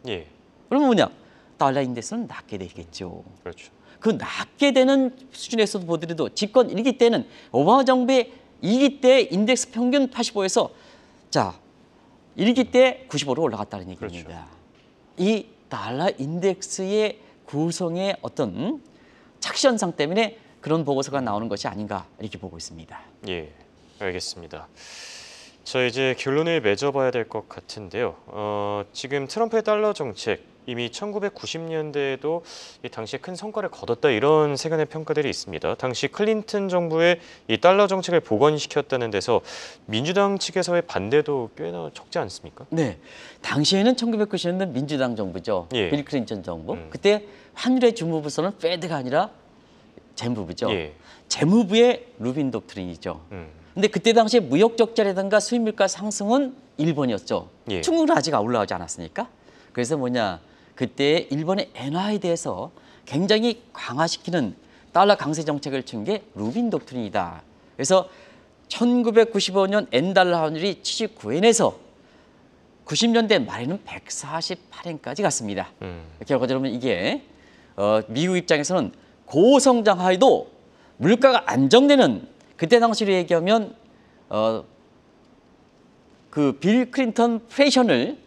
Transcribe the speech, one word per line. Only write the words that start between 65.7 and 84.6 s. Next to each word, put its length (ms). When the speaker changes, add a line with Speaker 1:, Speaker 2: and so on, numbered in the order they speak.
Speaker 2:
취한 200
게 200
루빈 360
독트린이다. 720
그래서 320
천구백구십오 1000
년 260
엔달러 500
환율이 400
칠십구 520
엔에서 440
구십 260
년대 300
말에는 440
백사십팔 1080
엔까지 300
갔습니다. 480
Speaker 1:
음. 220
Speaker 2:
결과적으로 420
이게, 560
어, 320
미국 280
입장에서는 560
고성장 760
하에도 500
물가가 540
안정되는, 840
그때 220
당시로 340
얘기하면, 640
어, 360